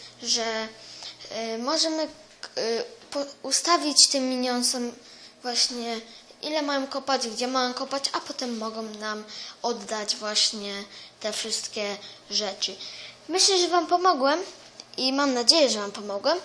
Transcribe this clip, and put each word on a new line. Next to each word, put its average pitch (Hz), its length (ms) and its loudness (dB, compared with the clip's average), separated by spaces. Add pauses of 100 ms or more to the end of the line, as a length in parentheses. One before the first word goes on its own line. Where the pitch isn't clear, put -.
(220)
że, 226 460 -2 (600)
yy, 226 280 -4
możemy, 311 440 0
yy, - 800 -4 (260)
po-, 285 380 -6
ustawić 294 580 6
tym 262 220 2
minionsom 247 640 0 (500)
właśnie, 240 580 -2 (420)
ile 302 200 0
mają 277 240 0
kopać, 269 420 -2
gdzie 220 200 -2
mają 254 260 0
kopać, 269 380 -4
a 339 80 -2
potem 247 380 -6
mogą 220 240 -6
nam 214 420 -6 (380)
oddać 208 540 -2
właśnie 208 680 -2 (360)
te 214 120 -4
wszystkie 208 640 -4 (340)
rzeczy. 202 460 -2 (520)
Myślę, 370 300 4
że 349 100 4
wam 339 180 4
pomogłem 339 540 4 (560)
i 262 160 0
mam 277 220 2
nadzieję, 247 360 8
że 214 80 0
wam 202 140 -4
pomogłem. 208 520 0